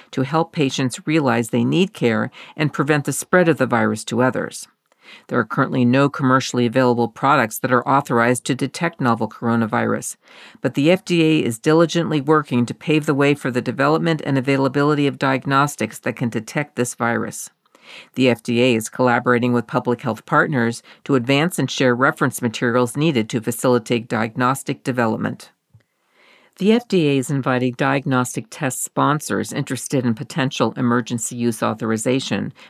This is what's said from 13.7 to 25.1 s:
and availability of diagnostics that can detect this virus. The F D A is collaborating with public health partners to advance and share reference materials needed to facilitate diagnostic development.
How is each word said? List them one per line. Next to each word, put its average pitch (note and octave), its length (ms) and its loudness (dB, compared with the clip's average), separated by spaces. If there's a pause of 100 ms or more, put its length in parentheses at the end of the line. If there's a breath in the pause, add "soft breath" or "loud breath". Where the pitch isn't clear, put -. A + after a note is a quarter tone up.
and C3+ 140 0
availability C#3 640 0
of C3 140 -2
diagnostics C3+ 800 0
that B2 160 -6
can B2 140 -2
detect A#2+ 460 -6
this B2 200 -2
virus. - 560 -4 (640 loud breath)
The B2+ 140 4
F A#2 120 0
D A#2+ 220 0
A B2+ 100 4
is A2 160 -2
collaborating B2 640 2
with A#2+ 140 -2
public B2 340 -2
health A2+ 240 -6
partners C3+ 560 0 (220 loud breath)
to - 100 -2
advance C#3 460 2
and C3 100 -2
share B2+ 240 2
reference C3+ 480 0
materials B2 560 -2
needed C#3+ 320 0
to B2 100 -4
facilitate A#2+ 680 0
diagnostic B2 760 -2
development. A2+ 680 -2 (1040 soft breath)